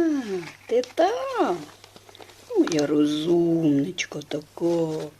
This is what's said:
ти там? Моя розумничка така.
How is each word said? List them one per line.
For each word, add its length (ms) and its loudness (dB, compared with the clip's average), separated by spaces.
ти 140 2
там? 640 0
Моя 300 2
розумничка 1300 2
така. 880 -4